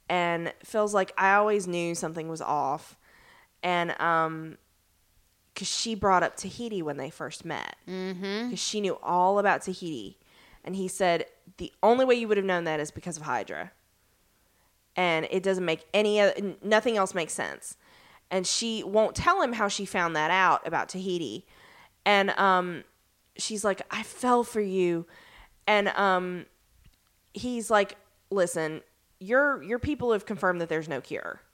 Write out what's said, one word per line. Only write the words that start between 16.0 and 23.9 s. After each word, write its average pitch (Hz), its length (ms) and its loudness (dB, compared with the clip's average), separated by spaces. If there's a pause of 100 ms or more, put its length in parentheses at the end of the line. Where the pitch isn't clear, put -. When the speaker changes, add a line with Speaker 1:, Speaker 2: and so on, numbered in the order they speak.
Speaker 1:
oth-, 202 160 4
n-, 196 260 -6
nothing 220 340 2
else 190 180 0
makes 165 180 -4
sense." - 440 -8 (540)
And 180 160 -2
she 226 380 -2
won't 214 320 2
tell 359 260 2
him 247 120 0
how 214 140 0
she 202 160 -6
found 170 320 0
that 156 140 2
out 180 360 4
about 156 220 -2
Tahiti. 175 580 -6 (600)
And, 196 240 4
um, 180 540 2 (520)
she's 214 280 -6
like, 196 260 0